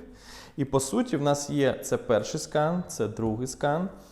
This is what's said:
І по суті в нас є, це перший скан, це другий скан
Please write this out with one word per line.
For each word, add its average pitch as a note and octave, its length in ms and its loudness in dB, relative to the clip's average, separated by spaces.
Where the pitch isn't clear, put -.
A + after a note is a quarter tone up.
І C#3+ 80 0
по C3+ 140 2
суті A#3+ 380 0
в D3+ 40 -2
нас C#3+ 280 2
є, C#3 240 4
це - 240 -2
перший A2+ 420 2
скан, E3 480 0
це A2 200 -2
другий A2 400 -2
скан D#3 420 0